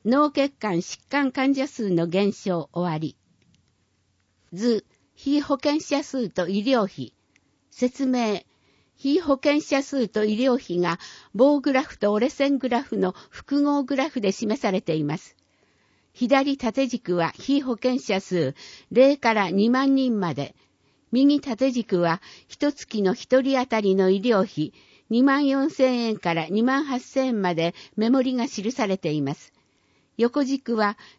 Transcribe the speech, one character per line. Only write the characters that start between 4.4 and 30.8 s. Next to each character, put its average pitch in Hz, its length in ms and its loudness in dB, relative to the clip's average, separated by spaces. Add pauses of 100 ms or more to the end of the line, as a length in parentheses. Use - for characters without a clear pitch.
図、 214 320 0 (300)
被 285 260 -2
保 285 140 -2
険 294 260 0
者 294 220 -4
数 247 260 -4
と 170 200 -4
医 208 160 -2
療 240 200 2
費。 131 300 -10 (560)
説 254 360 -4
明。 233 360 -2 (540)
被 294 240 0
保 285 140 2
険 220 260 0
者 277 220 -2
数 254 260 -2
と 214 160 -2
医 214 140 0
療 254 160 2
費 175 240 -4
が 170 200 0 (360)
棒 277 260 4
グ 277 120 0
ラ 262 100 2
フ - 160 -12
と 208 140 0
折 214 140 0
れ - 40 0
線 277 280 0
グ 254 100 -4
ラ 240 140 -2
フ 226 140 -8
の 185 180 -2 (140)
複 - 340 -4
合 285 200 0
グ 262 140 -4
ラ 277 120 0
フ 254 120 -8
で 196 100 0
示 214 300 -4
さ 214 100 -2
れ 196 100 0
て 160 140 -4
い 156 100 -2
ま 147 140 -4
す。 - 180 -20 (760)
左 269 440 0
縦 254 300 -2
軸 180 300 -4
は 165 140 0
被 285 300 -2
保 254 140 -4
険 254 240 -2
者 190 220 -2
数、 160 340 -2 (380)
零 269 240 6
か 226 180 0
ら 196 160 0
二 202 200 2
万 269 240 2
人 247 260 0
ま 170 120 -2
で。 135 220 -8 (560)
右 277 300 4
縦 262 300 -2
軸 220 300 -2
は 170 220 0 (260)
一 294 240 -2
月 - 300 -6
の 185 120 2
一 - 260 2
人 262 200 0
当 247 60 -4
た 220 140 -2
り 196 140 2
の 190 160 4
医 196 100 2
療 208 220 2
費、 156 300 -4 (380)
二 233 120 2
万 277 240 4
四 269 240 0
千 254 300 2
円 226 160 -2
か 170 180 -2
ら 160 140 -2
二 208 140 0
万 269 220 0
八 269 160 -4
千 262 260 -2
円 220 160 -2
ま 180 120 0
で 165 200 -2 (220)
目 220 140 2
盛 262 220 2
り 254 40 -2
が 247 120 -2
記 214 240 -6
さ 233 140 -2
れ 190 100 -2
て 156 160 -4
い 151 100 -2
ま 139 120 -4
す。 - 180 -20 (640)
横 240 280 0
軸 262 320 -4
は 208 200 0 (220)